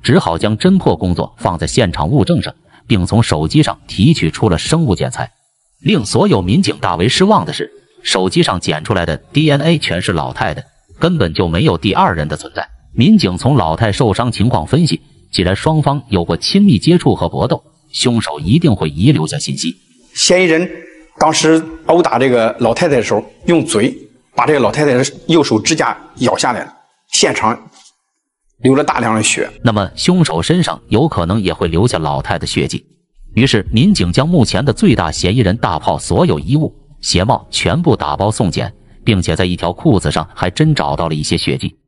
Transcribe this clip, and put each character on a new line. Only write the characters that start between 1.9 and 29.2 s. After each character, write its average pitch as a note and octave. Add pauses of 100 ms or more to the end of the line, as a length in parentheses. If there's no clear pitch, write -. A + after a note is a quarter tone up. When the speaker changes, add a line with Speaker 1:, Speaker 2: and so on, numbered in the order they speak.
Speaker 1:
场 -
物 A#2+
证 D3+
上， - (320)
并 F#2+
从 G#2+
手 D#2+
机 C#3+
上 - (100)
提 C#3
取 D#3
出 -
了 E2+
生 E3
物 G2+
检 D2+
材。 - (500)
令 D3+
所 E3
有 A2+
民 G2+
警 E2
大 F2+
为 F2
失 F#3
望 G3+
的 D#3
是， - (340)
手 F#2+
机 D#3
上 A2
检 D#2
出 -
来 F2+
的 D#2
D D3+
N C#3
A E3
全 F2+
是 G2+
老 C#2
太 E2+
的， - (340)
根 F3
本 F2
就 F#2
没 F2
有 G2
第 F#2+
二 E3+
人 D2+
的 D#2
存 -
在。 - (240)
民 G3
警 F#2
从 C3+
老 E2
太 G#2+
受 G#2
伤 A#2+
情 G2
况 F2+
分 D#3+
析， - (280)
既 -
然 F2+
双 D#3
方 C#3
有 F2+
过 E3
亲 -
密 E3
接 F3
触 B2
和 E2+
搏 D2
斗， C3+ (300)
凶 A#2
手 D2+
一 G2+
定 D#3
会 E2+
遗 F2
留 D#2+
下 D2+
信 C#2+
息。 - (400)
Speaker 2:
嫌 F#3
疑 F#3
人 E3 (500)
当 D#3
时 D#3+ (260)
殴 E3+
打 C3
这 C3
个 A2+
老 A#2
太 F3
太 C#3
的 A#2
时 -
候， G#2 (260)
用 E3
嘴 A2 (400)
把 A#2+
这 D3+
个 C#3+
老 A#2
太 D3+
太 C#3+
的 B2+ (220)
右 D#3+
手 A2+
指 D#3
甲 A#2 (220)
咬 B2
下 -
来 F3
了， - (380)
现 C#3+
场 - (920)
流 B2+
了 D3
大 C#3+
量 A2+
的 A2